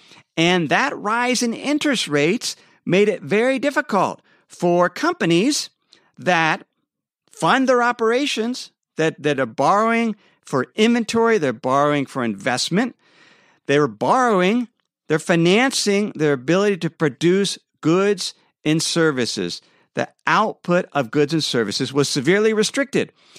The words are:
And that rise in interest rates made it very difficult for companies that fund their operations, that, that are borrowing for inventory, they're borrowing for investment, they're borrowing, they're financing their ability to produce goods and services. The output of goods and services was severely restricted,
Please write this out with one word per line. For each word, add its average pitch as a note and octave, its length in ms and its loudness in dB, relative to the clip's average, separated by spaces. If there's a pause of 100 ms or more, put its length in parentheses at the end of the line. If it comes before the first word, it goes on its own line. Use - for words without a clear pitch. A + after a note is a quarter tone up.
(380)
And E3+ 320 2
that A3 260 0
rise A#3 460 -2
in A#3 140 -2
interest C#4+ 520 -2
rates D3+ 480 0 (300)
made G3+ 240 2
it F#3 140 -4
very A3+ 340 0
difficult B3 640 -2 (260)
for F3 420 0
companies A#3 840 -2 (480)
that E3 480 0 (640)
fund A#3+ 360 0
their B3 140 2
operations, A#3+ 920 -2 (260)
that, D#3 260 -2
that C#3+ 160 0
are C3 80 -2
borrowing G#3+ 680 0 (300)
for B2+ 300 -2
inventory, A3+ 640 2
they're C#3+ 120 0
borrowing C#3 540 0
for C3 180 -8
investment, B2 720 -2 (720)
they're C#3+ 220 2
borrowing, G#3 800 0 (420)
they're D#3 100 0
financing G3+ 960 2
their D3+ 160 0
ability E3+ 460 0
to E3 120 -4
produce E3+ 680 0 (240)
goods F#3 540 0 (280)
and D#3 180 0
services. B2+ 800 -2 (340)
The - 120 -2 (180)
output F3+ 680 0
of C3 180 -2
goods C#3+ 220 0
and D#3 100 0
services A2+ 480 -2
was C#3 160 0
severely G3 460 0
restricted, G#3 580 -2 (280)